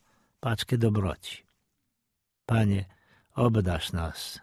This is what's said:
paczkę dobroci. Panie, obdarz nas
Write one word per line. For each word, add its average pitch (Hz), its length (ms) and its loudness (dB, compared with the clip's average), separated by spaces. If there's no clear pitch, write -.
paczkę 120 380 -2
dobroci. 104 640 0
Panie, 104 400 2
obdarz 107 560 2
nas - 520 -6